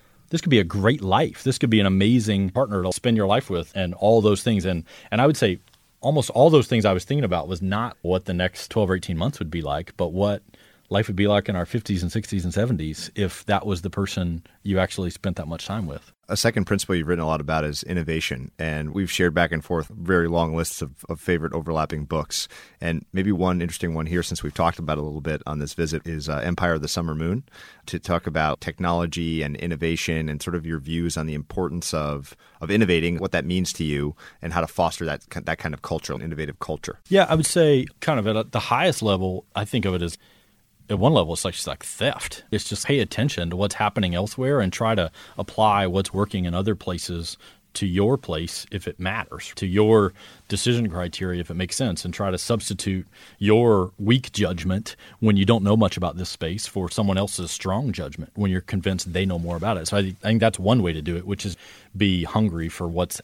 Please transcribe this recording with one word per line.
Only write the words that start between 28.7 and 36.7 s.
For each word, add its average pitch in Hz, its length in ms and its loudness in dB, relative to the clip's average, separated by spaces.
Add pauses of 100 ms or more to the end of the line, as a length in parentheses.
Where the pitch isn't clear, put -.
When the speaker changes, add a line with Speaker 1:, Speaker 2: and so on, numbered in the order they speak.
Speaker 2:
and 73 140 -4
innovation 80 760 -2
and 76 140 -6
sort 87 140 -4
of 80 100 -8
your 80 140 -4
views 80 360 -2
on 80 100 -2
the 76 80 -4
importance 82 600 -4
of, 73 420 -6 (240)
of 82 120 -6
innovating, 87 460 2
what 92 120 -4
that 82 140 0
means 90 300 0
to 85 100 -4
you, 73 320 -2 (260)
and 82 100 -6
how 85 80 -4
to 80 60 -4
foster 85 380 -2
that, 73 160 -6 (100)
that 82 280 -6
kind 78 160 -6
of - 80 -14
culture, 80 320 -6
innovative 76 440 -8
culture. - 400 -8 (100)